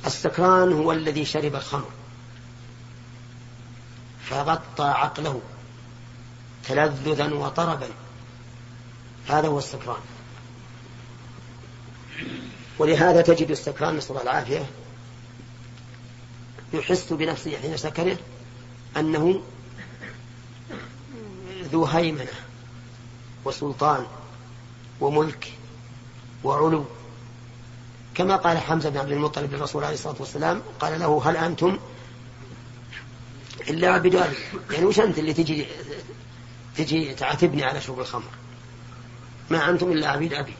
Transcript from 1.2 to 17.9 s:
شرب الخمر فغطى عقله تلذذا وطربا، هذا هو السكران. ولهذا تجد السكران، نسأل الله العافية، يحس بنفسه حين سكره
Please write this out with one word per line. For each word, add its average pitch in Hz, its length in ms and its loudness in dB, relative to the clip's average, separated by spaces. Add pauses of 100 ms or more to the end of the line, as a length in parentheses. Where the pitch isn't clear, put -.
شرب 147 300 0
الخمر 139 360 -4 (2250)
فغطى 147 600 0
عقله 139 560 2 (1200)
تلذذا 147 720 2
وطربا، 143 540 0 (1400)
هذا 151 200 6
هو 143 100 2
السكران. 123 420 -4 (2750)
ولهذا 165 440 10
تجد 165 280 8
السكران، 151 460 0
نسأل 139 140 -4
الله 131 120 -2
العافية، 139 440 0 (2000)
يحس 175 400 2
بنفسه 156 440 -2
حين 143 200 -4
سكره 165 420 0 (800)